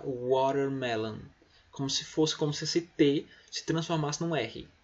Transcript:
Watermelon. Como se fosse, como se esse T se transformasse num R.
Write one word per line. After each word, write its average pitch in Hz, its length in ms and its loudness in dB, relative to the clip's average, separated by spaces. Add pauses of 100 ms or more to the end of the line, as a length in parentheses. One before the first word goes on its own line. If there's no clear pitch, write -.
Watermelon. 131 1120 0 (520)
Como 139 200 -4
se - 140 -2
fosse, 156 320 0
como 151 160 0
se 147 120 -6
esse 160 160 0
T 151 460 2 (240)
se - 140 -10
transformasse 156 580 -2
num 165 120 -2
R. - 340 -4 (160)